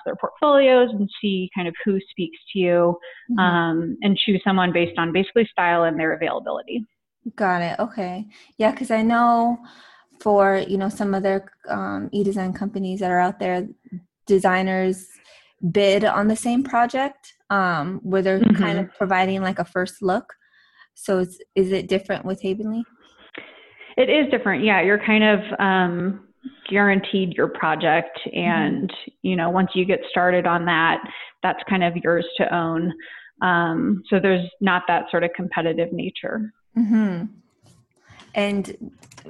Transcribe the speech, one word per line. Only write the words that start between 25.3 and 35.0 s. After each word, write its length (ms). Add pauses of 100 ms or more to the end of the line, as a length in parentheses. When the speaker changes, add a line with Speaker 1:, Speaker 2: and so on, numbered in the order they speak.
Speaker 1:
um, 680 (440)
guaranteed 640
your 140
project. 800
Speaker 2:
Mm-hmm. 120
Speaker 1:
And, 540 (280)
you 160
know, 120
once 240
you 120
get 240
started 360
on 200
that, 360 (420)
that's 260
kind 140
of 140
yours 280 (120)
to 160
own. 400 (480)
Um, 680
so 100
there's 300 (100)
not 280
that 240